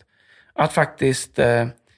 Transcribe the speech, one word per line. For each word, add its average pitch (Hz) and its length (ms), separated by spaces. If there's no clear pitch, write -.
att 156 200
faktiskt, - 680
eh, 120 280